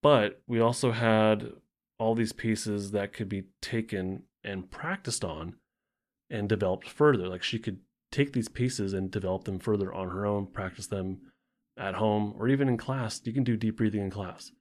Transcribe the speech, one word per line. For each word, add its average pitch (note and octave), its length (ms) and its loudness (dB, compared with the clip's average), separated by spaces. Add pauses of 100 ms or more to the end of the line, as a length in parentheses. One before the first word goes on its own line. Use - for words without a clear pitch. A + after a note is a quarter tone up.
But A#2 440 6
we A#2 140 2
also A#2+ 320 4
had A2 600 4 (460)
all A2+ 160 2
these A2+ 180 0
pieces G#2 600 -2
that G2+ 200 -2
could G2+ 160 -6
be G2 160 -4 (160)
taken F#2+ 640 -4 (200)
and F#2+ 280 -8
practiced E3+ 540 -6
on E2+ 320 -8 (760)
and G#2 180 -4
developed G2 400 0
further. B2 400 4
Like, F2+ 140 -6
she - 160 -4
could G2+ 220 -6 (320)
take C#3 200 0
these A2+ 160 0
pieces G#2+ 460 -2
and F#2+ 160 -2
develop F#2+ 340 -4
them F#2+ 140 -4
further G2 340 0
on F#2 180 -4
her F#2+ 140 -4
own, G2+ 220 0
practice F#2+ 400 -8
them F#2+ 460 -6 (440)
at G2 200 -4
home, G#2+ 420 2
or A2+ 100 0
even C3+ 200 4
in A#2+ 100 2
class. B2+ 460 -4
You A2+ 80 -4
can C3+ 120 0
do A#2+ 120 2
deep A2 200 0
breathing G#2+ 240 2
in G2 100 -2
class. F#2+ 500 -10